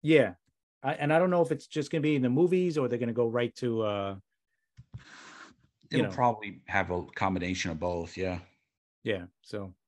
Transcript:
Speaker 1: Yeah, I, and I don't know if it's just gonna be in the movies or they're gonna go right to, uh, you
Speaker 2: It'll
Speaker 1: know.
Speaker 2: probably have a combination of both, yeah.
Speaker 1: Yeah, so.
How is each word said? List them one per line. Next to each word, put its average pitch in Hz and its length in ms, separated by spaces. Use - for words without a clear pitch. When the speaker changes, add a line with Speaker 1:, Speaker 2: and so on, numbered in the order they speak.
Speaker 1:
Yeah, 139 320
I, 139 120
and 147 180
I 160 60
don't 180 120
know 175 120
if 165 100
it's 147 140
just 151 240
gonna 165 100
be 151 160
in 131 60
the 127 80
movies 170 480
or 127 100
they're 120 100
gonna 117 140
go 117 160
right 120 280
to, 113 260
uh, 101 340
you 135 80
Speaker 2:
It'll 107 120
Speaker 1:
know. 95 60
Speaker 2:
probably 107 500
have 95 240
a 87 120
combination 92 560
of 80 80
both, 85 380
yeah. 90 220
Speaker 1:
Yeah, 98 200
so. 98 320